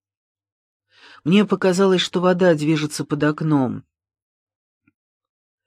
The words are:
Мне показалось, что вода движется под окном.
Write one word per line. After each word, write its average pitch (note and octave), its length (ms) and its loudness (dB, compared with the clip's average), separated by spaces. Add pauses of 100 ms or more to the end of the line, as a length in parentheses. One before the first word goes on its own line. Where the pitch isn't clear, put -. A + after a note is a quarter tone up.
(1200)
Мне G3 220 2
показалось, F#3+ 560 0
что - 200 -4
вода F3+ 340 2
движется D3+ 500 -4
под D3 200 -6
окном. D3 600 -2 (1800)